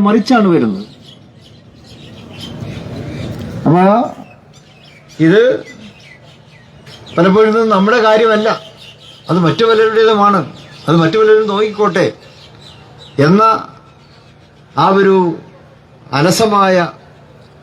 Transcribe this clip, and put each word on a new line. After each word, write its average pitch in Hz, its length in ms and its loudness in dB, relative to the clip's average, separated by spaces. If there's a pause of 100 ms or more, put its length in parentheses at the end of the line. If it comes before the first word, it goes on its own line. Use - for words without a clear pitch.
മറിച്ചാണ് 214 480 2
വരുന്നത്. 107 300 -2 (2750)
അപ്പൊ 165 140 2 (1500)
ഇത് 190 140 4 (1800)
പലപ്പോഴും 196 360 2
ഇത് 220 60 0 (140)
നമ്മുടെ 202 320 2
കാര്യമല്ല, 220 440 2 (800)
അത് 165 160 0
മറ്റു 160 240 0
പലരുടേതുമാണ്, 220 720 2 (480)
അത് 160 140 2
മറ്റു 160 180 0
പലരും 214 320 2
നോക്കിക്കോട്ടെ 202 520 -2 (1200)
എന്ന 196 160 2 (1400)
ആ 165 40 2 (140)
ഒരു 196 160 2 (1000)
അലസമായ 190 580 0 (880)